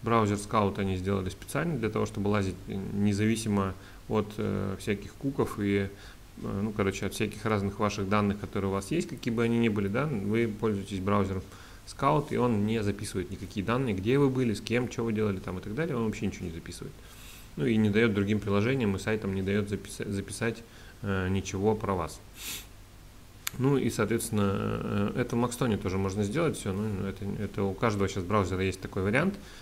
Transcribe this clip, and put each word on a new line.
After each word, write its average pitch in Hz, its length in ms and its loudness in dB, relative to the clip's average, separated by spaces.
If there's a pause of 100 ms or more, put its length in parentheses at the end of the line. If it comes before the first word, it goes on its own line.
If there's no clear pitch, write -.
Браузер 110 340 4
Scout 101 420 2
они 95 180 0
сделали 95 320 0
специально 151 480 -2
для 110 140 0
того, 107 160 0
чтобы 101 220 -2
лазить 98 260 2 (140)
независимо 101 1040 2 (340)
от, 107 200 0 (100)
э, 98 400 -2
всяких 101 340 -4
куков 135 460 -2
и, 101 300 2 (540)
э, 107 200 -4
ну, 107 100 0
короче, 101 320 0
от 95 80 -2
всяких - 320 -2
разных 101 360 2
ваших 101 280 0
данных, 104 320 4
которые 98 300 -2
у - 20 0
вас 98 180 -2
есть, 165 180 0
какие 120 260 -4
бы 117 80 2
они 117 160 4
ни 117 100 6
были, 101 200 2
да, 120 180 2
вы 113 420 2
пользуетесь 104 520 -2
браузером 95 420 2 (440)
Scout, 147 440 0
и 113 80 0
он 117 260 4
не 110 180 2
записывает 101 480 -2
никакие 95 340 -6
данные, 117 300 2
где 110 240 2
вы 139 120 6
были, 127 240 2
с - 80 -6
кем, 120 280 0
что 117 140 -4
вы 117 80 0
делали 104 260 2
там 92 200 -6
и - 20 -6
так 101 140 -8
далее, 151 220 -2
он 113 100 0
вообще 107 200 -2
ничего 95 200 -4
не 82 60 -6
записывает. 85 420 -12 (600)
Ну 147 100 0
и 113 100 4
не 107 140 6
даёт 107 240 6
другим 101 240 2
приложениям 104 560 2
и 92 40 -2
сайтам 107 360 -2
не 95 80 -2
даёт 101 260 0
записа-, - 420 -6
записать, 101 520 -4 (400)
э, 95 260 0
ничего 98 460 2
про 101 200 0
вас. 82 260 -4 (1400)
Ну 135 180 4
и, 123 140 2
соответственно, 104 640 2
э, 107 640 0
это 123 180 0
в 117 60 4
Макстоне 120 360 2
тоже 95 220 0
можно 98 240 0
сделать 131 340 0
всё, 101 160 -4
ну, 98 320 -2
это, 98 200 -6 (180)
это 98 220 -2
у 95 100 0
каждого 104 340 2
щас 95 140 -4
браузера 92 400 0
есть 95 180 0
такой - 220 -4
вариант, 139 320 2 (280)